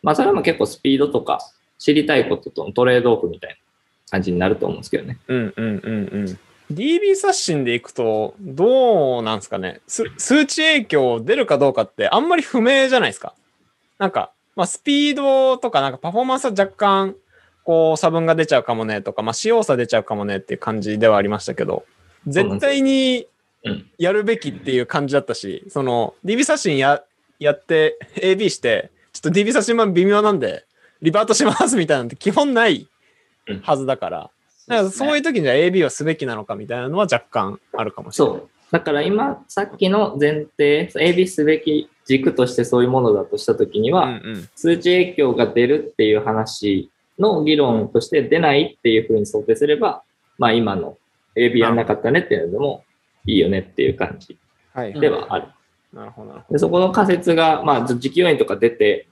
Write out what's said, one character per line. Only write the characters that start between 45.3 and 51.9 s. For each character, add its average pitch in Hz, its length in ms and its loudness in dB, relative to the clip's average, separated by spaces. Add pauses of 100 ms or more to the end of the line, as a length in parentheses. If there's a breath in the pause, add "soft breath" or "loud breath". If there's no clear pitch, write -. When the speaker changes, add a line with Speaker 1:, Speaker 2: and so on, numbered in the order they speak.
Speaker 1:
が - 100 4
出 123 220 2
る 147 160 2
っ - 140 -14
て 110 80 4
い 107 100 4
う 104 80 0
話 107 640 -2 (300)
の 185 240 2
議 151 120 2
論 120 340 0
と 113 120 0
し - 80 -12
て 147 140 0
出 151 160 2
な 151 160 2
い 147 200 0
っ - 60 -20
て 117 80 2
い 110 120 4
う 113 60 -10
ふ 113 60 2
う 110 60 2
に 104 80 -2
想 107 160 -4
定 113 120 2
す 143 120 0
れ 147 80 2
ば、 - 260 -2 (380)
ま 120 80 2
あ、 113 60 4
今 107 220 0
の 87 220 -8 (380)
エ 120 100 2
ー 117 80 2
ビ 117 60 2
ー 113 40 4
や 113 60 2
ん 117 60 2
な 113 100 0
か 107 80 -2